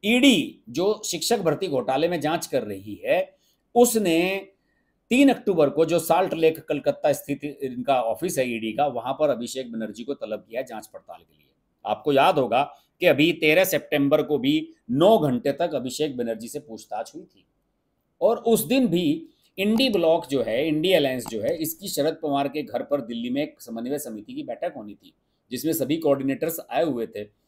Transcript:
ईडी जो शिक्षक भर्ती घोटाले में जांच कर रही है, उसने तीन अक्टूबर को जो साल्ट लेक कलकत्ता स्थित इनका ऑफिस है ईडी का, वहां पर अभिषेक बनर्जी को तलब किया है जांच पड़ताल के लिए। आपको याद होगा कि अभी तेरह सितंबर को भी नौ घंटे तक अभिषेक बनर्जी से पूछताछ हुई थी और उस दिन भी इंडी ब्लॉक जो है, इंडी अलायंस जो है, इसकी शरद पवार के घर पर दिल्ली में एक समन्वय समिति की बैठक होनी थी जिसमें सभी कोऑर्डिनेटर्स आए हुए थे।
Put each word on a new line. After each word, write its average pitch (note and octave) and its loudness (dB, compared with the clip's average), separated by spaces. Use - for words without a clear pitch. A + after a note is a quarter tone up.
ईडी A3+ 4
जो F#3+ -2
शिक्षक G#3+ -2
भर्ती E3+ -2
घोटाले C3+ 0
में F3 -2
जांच D#3 -4
कर B2+ -2
रही G2+ -12
है, D3+ 0
उसने F#3+ 2
तीन C4+ 6
अक्टूबर F3 2
को D#3+ 2
जो E3 2
साल्ट E3+ 2
लेक D#3+ 2
कलकत्ता C#3+ -2
स्थित C#3+ -6
इनका B2+ -2
ऑफिस C#3+ -4
है B2+ 0
ईडी A2 -4
का, C#3+ 0
वहां B2 -6
पर D3+ 0
अभिषेक A#2+ -4
बनर्जी A2 -8
को C#3 -8
तलब G#2+ -10
किया A2+ -6
है B2+ -8
जांच A2 -14
पड़ताल E2+ -20
के - -20
लिए। - -20
आपको G#2+ -2
याद D3+ 6
होगा B2 0
कि F3 0
अभी D#3 6
तेरह D#3+ 4
सितंबर D3+ 0
को D3 0
भी D3+ 0
नौ F3+ 6
घंटे C#3 0
तक E3 -4
अभिषेक C3 -4
बनर्जी A2+ -6
से D3 -12
पूछताछ A2+ -12
हुई F3+ -16
थी G2+ -20
और G#3+ 4
उस A3+ 2
दिन B3 4
भी D#3+ 0
इंडी A3 2
ब्लॉक E3 2
जो C3 0
है, A#2 0
इंडी D#3+ 0
अलायंस C3 0
जो A2 -6
है, D3 -2
इसकी D#3+ -8
शरद D#3 -2
पवार C#3+ -2
के C#3+ -6
घर A#2+ -6
पर C#3 -2
दिल्ली A#2 -8
में C3+ -2
एक - -12
समन्वय A#2+ -6
समिति A2+ -12
की C#3+ -10
बैठक B2+ -8
होनी G#2+ -16
थी - -20
जिसमें C#3 -4
सभी C#3 -2
कोऑर्डिनेटर्स C#3 -2
आए C#3+ 0
हुए A#2+ -2
थे। - -14